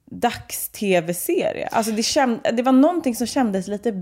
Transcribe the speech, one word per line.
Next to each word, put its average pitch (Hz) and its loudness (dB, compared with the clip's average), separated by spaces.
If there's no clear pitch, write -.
dags-tv-serie." - -2
Alltså 220 0
det 220 -2
känd-, 240 0
det 240 0
var 262 4
någonting 285 4
som 233 -4
kändes 202 0
lite 208 -2